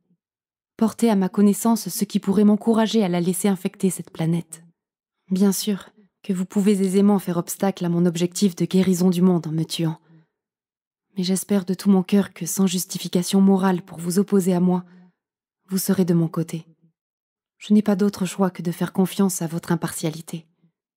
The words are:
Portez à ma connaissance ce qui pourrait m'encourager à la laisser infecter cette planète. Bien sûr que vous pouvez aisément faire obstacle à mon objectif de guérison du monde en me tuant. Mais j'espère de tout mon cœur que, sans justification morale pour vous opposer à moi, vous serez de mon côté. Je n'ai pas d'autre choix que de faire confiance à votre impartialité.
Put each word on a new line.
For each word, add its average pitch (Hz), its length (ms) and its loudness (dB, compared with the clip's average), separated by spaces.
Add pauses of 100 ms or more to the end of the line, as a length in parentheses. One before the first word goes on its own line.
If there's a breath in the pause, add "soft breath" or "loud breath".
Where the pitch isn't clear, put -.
(760)
Portez 226 340 0
à 214 60 2
ma 185 140 0
connaissance 208 580 2
ce - 160 -4
qui 202 160 -2
pourrait 196 240 0
m'encourager 214 580 2
à 190 60 2
la 175 140 0
laisser 180 260 -2
infecter 190 420 -2
cette - 220 -10
planète. 170 540 -4 (640)
Bien 190 240 2
sûr - 360 -6 (340)
que 196 100 -4
vous 185 120 -4
pouvez 208 280 0
aisément 196 440 2
faire 175 200 -4
obstacle 185 460 -4
à 175 60 -2
mon 170 160 2
objectif 175 500 0
de 170 100 -2
guérison 185 440 2
du 175 140 0
monde 180 240 2
en 151 40 -8
me 160 120 -2
tuant. 160 360 -6 (1160 soft breath)
Mais 185 60 -2
j'espère 190 420 -2
de 185 80 -2
tout 202 160 -2
mon 190 140 4
cœur 202 280 0
que, - 140 -10
sans 190 220 0
justification 180 760 -2
morale 190 400 2
pour - 160 -18
vous 170 220 -4
opposer 196 340 2
à 175 60 2
moi, 180 260 0 (840 soft breath)
vous 190 120 -4
serez 190 260 0
de 175 80 0
mon 165 140 2
côté. 165 400 -8 (880)
Je - 160 -2
n'ai 208 80 4
pas 208 140 0
d'autre 196 320 -2
choix 185 240 -2
que 185 100 -14
de 170 100 -4
faire 170 220 -6
confiance 190 480 0
à 165 60 -6
votre 165 240 -6
impartialité. 160 760 -6 (520)